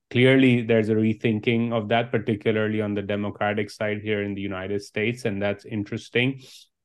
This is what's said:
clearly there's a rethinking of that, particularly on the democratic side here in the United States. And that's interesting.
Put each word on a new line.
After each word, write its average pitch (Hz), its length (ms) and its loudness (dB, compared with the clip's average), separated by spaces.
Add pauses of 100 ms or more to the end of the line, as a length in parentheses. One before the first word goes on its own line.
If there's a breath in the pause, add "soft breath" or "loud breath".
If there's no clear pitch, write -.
(100)
clearly 127 520 6
there's 110 260 2
a 110 60 2
rethinking 110 800 0
of 104 140 -2
that, 120 220 0
particularly 107 680 0
on 104 140 -2
the 101 80 -4
democratic 104 680 -2
side 107 300 -4
here 104 220 -2
in 101 100 -4
the 98 80 -6
United 98 420 -6
States. 113 440 -4
And 101 160 -4
that's 101 240 -4
interesting. 117 760 -4 (440 loud breath)